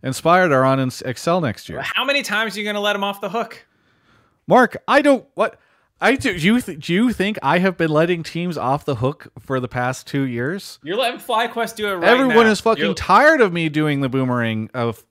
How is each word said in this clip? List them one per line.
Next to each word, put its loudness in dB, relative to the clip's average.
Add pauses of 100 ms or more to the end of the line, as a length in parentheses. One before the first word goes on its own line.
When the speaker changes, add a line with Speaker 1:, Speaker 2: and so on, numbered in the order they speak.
Speaker 1:
Inspired 2
are 4
on 2
Ins-, -4
Excel -2
next -6
year. -10
Speaker 2:
How -4
many 0
times -4
are -8
you -6
gonna -4
let 0
'em -2
off -6
the -6
hook? -6 (800)
Speaker 1:
Mark, 4 (100)
I 4
don't, 4
what, -4 (400)
I 2
do, -4
do -2
you 4
th-, -10
do -2
you 2
think -2
I 2
have 2
been 0
letting 2
teams -6
off -2
the -2
hook -4 (100)
for -4
the -6
past -4
two -4
years? -6
Speaker 2:
You're -8
letting -4
FlyQuest -4
do -6
it -2
right -4
Speaker 1:
Everyone 4
Speaker 2:
now. 4
Speaker 1:
is 0
fucking 0
Speaker 2:
You're -2
Speaker 1:
tired 4
of 4
me -2
doing 0
the 0
boomerang -2
of -4